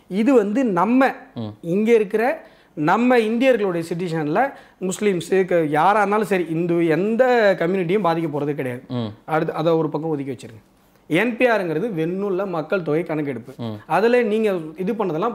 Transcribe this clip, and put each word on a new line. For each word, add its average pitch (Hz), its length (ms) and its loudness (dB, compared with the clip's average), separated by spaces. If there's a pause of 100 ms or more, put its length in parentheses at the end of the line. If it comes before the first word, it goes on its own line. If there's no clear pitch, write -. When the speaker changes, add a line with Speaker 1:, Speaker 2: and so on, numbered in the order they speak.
Speaker 1:
இது 220 260 2
வந்து 214 300 2
நம்ம 220 480 2 (220)
Speaker 2:
ம். 107 260 -8
Speaker 1:
இங்க 208 340 0
இருக்கிற 220 520 0 (260)
நம்ம 220 460 4
இந்தியர்களுடைய 220 680 2 (100)
சிட்டிசன்ல 170 580 -2 (280)
முஸ்லீம்ஸு, 190 640 0
க-, 175 200 2
யாரா 156 340 2
இருந்தாலும் 208 280 2
சரி, 180 240 0
இந்து, 170 360 0
எந்த 214 720 2
கம்யூனிட்டியும் 180 460 0
பாதிக்க 165 300 0
போறது 147 200 -2
கிடையாது. 127 340 -6
Speaker 2:
ம். 120 200 -4 (160)
Speaker 1:
அடுத்து 165 280 -2
அதை 165 200 0
ஒரு 160 160 0
பக்கம் 156 220 -6
ஒதுக்கி 139 220 -4
வச்சிருங்க. 113 300 -16 (460)
என்பிஆருங்கிறது 208 840 0
வெண்ணுள்ள 185 520 -2
மக்கள் 170 360 -4
தொகை 160 200 0
கணக்கெடுப்பு. 143 540 -6
Speaker 2:
ம். 113 180 -8 (120)
Speaker 1:
அதுல 233 360 2
நீங்க 214 340 0 (200)
இது 190 160 -4
பண்ணதெல்லாம் 208 420 -2